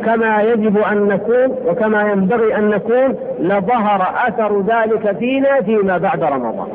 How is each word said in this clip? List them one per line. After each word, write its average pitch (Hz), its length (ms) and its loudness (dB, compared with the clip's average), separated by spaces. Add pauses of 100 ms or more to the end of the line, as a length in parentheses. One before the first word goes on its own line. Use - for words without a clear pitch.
كما 220 360 2
يجب 214 360 2
أن 202 300 2
نكون 240 480 0 (140)
وكما 208 420 0
ينبغي 202 460 0
أن 208 120 2
نكون 233 460 0 (240)
لظهر 202 600 0 (260)
أثر 208 340 -2
ذلك 214 560 0
فينا 269 440 0
فيما 196 360 0
بعد 165 260 -2
رمضان 117 520 -4